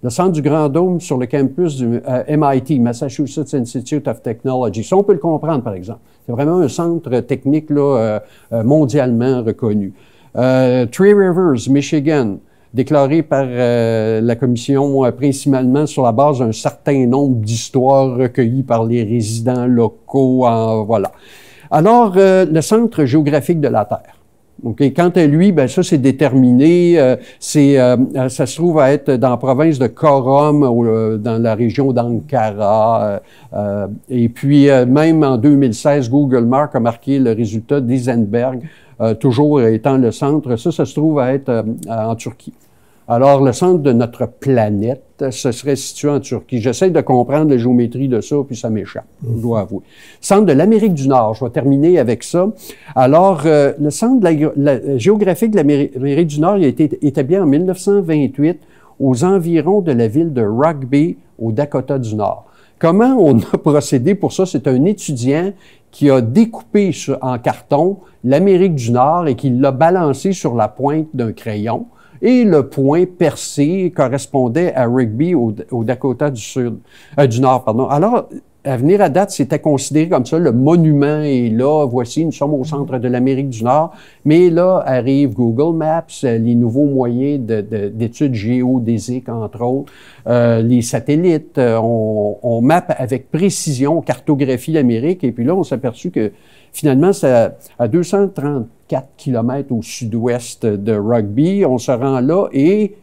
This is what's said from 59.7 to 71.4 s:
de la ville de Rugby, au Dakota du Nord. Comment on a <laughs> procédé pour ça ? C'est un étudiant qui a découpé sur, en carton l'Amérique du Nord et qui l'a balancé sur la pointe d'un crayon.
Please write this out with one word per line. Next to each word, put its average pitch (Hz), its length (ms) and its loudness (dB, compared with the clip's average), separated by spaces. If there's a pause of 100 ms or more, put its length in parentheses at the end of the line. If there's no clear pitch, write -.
de 165 120 -2
la 117 140 2
ville 151 260 0
de 123 100 -2
Rugby, 143 760 0 (220)
au 113 100 -4
Dakota 139 480 -4
du 110 160 -6
Nord. 104 320 -4 (320)
Comment 214 400 2
on 147 220 6
a - 180 -4
<laughs> - 40 -4
procédé 147 520 2
pour - 180 -4
ça ? 185 140 -2
C'est 147 220 -4
un 131 160 2
étudiant 165 680 -2 (380)
qui - 180 0
a 131 120 4
découpé 202 720 0
sur, - 280 -6
en 127 180 -4
carton 160 600 -2 (240)
l'Amérique 175 540 2
du 117 160 -2
Nord 151 340 2
et 135 80 0
qui 135 160 -2
l'a 131 220 2
balancé 165 600 0
sur 147 220 -4
la 107 140 0
pointe 151 440 -4
d'un 117 200 -4
crayon. 110 540 -8 (360)